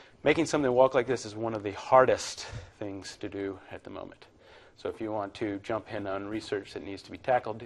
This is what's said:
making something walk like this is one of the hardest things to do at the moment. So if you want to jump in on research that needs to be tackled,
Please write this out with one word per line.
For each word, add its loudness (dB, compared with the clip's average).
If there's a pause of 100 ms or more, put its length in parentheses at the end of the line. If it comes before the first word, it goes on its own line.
(240)
making 4
something 2
walk 6
like 4
this -2
is -12
one -4
of -6
the -4
hardest 6 (320)
things -10
to -8
do -6 (140)
at -12
the -16
moment. -14 (500)
So -8
if -8
you -6
want -4
to -4
jump -6
in -6
on -4
research -6
that -10
needs -10
to -20
be -12
tackled, -2